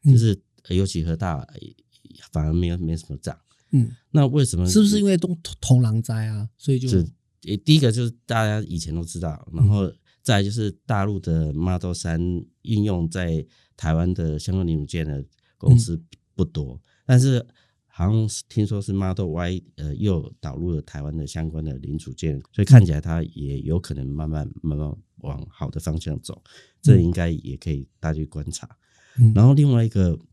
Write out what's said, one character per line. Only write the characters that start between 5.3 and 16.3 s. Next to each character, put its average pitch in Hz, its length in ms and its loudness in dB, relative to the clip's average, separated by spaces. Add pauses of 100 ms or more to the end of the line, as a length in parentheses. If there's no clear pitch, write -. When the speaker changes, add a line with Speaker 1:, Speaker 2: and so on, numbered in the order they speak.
Speaker 1:
同 127 220 4
狼 113 200 0
灾 110 260 -6
啊？ 107 200 -6 (100)
所 - 160 -2
以 127 60 0
就 131 80 -4
Speaker 2:
是， 95 180 2 (420)
诶， 104 100 -4
第 151 180 4
一 156 40 6
个 127 120 4
就 120 140 -2
是 117 60 -4 (140)
大 113 200 0
家 107 200 -2
以 85 140 -6
前 80 160 -8
都 85 80 -4
知 82 160 -10
道， 82 320 -8
Speaker 1:
嗯。 80 80 -8
Speaker 2:
然 101 80 6
后 101 240 2 (320)
再 107 140 2
来 101 60 2
就 101 60 -2
是 107 220 -4 (140)
大 101 200 0
陆 104 140 -4
的 80 340 -2
Model 90 400 -2
三 82 260 -4 (440)
应 104 220 0
用 92 240 -2
在 82 360 -4 (300)
台 80 180 -2
湾 87 200 0
的 80 260 -4
相 92 160 -4
关 90 100 0
零 82 140 -2
组 73 60 -6
件 80 200 -6
的 69 180 -8 (340)
公 123 200 6
司 90 240 -2 (320)